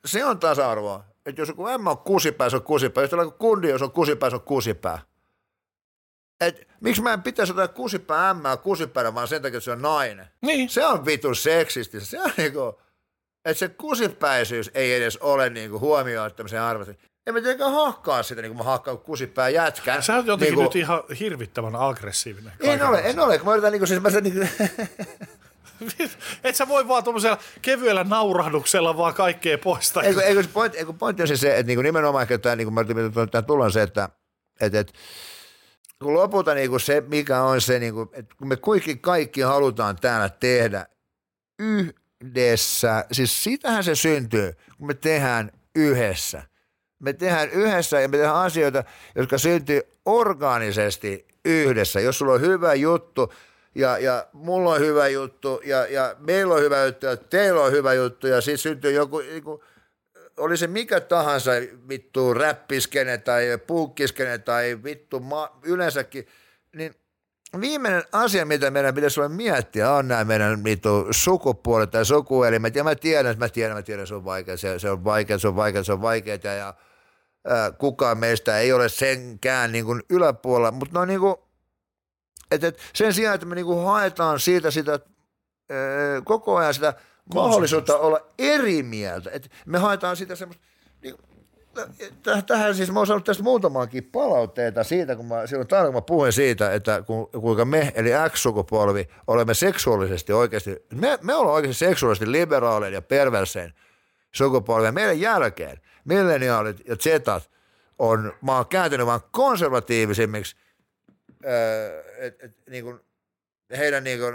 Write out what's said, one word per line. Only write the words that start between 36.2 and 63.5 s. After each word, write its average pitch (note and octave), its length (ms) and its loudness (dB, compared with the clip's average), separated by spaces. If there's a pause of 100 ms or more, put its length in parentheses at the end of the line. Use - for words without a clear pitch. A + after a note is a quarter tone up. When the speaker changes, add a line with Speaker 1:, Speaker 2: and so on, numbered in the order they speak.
Speaker 1:
niinku C3 240 0
se, C#3+ 220 2
mikä C#3 420 0
on C3 180 2
se, B2+ 180 2
niinku, A2+ 340 -6
et A2 220 -16
kun C3+ 140 -12
me C3+ 80 0
kuitenkin D#3+ 440 0
kaikki D#3+ 400 0
halutaan B2+ 560 0
täällä A2+ 320 0
tehdä A#2 580 0 (720)
yhdessä, B2 1500 -2
siis B2 320 -2
sitähän A3+ 400 -2
se E3+ 100 0
syntyy, A#2 580 0 (260)
kun D3 80 -12
me C#3+ 80 -4
tehdään C3+ 560 0 (240)
yhdessä. A#2+ 680 0 (560)
Me C3+ 140 -6
tehdään E3+ 380 -2
yhdessä F3+ 500 2
ja C3+ 80 2
me C#3 80 0
tehdään D3+ 200 4
asioita, D#3 480 2 (300)
jotka C3 240 0
syntyy D3+ 420 2 (240)
orgaanisesti A#2 1200 0 (180)
yhdessä. C3 560 2
Jos B2+ 180 0
sulla C3+ 140 2
on B2 80 6
hyvä E3+ 340 2
juttu D3 580 0 (420)
ja, B2+ 240 0
ja B2 340 -2
mulla E3+ 400 0
on D3 80 2
hyvä D3 280 4
juttu C3+ 560 -4
ja, C3 220 0
ja C3 320 -2
meillä F3+ 360 2
on D3+ 60 6
hyvä C#3+ 240 4
juttu C3 220 -4
ja B2+ 100 0
teillä F3+ 460 2
on C3+ 100 4
hyvä C3+ 220 4
juttu B2+ 320 0
ja B2+ 140 4
sit C#3+ 200 -2
syntyy C#3+ 320 -2
joku, D3 260 0
niinku, D3+ 460 -12 (720)
oli E3 200 -2
se E3+ 100 -2
mikä G3 340 -2
tahansa D3 500 0 (380)
vittu B2+ 460 0
räppiskene C3 840 -2
tai A#2+ 260 0 (220)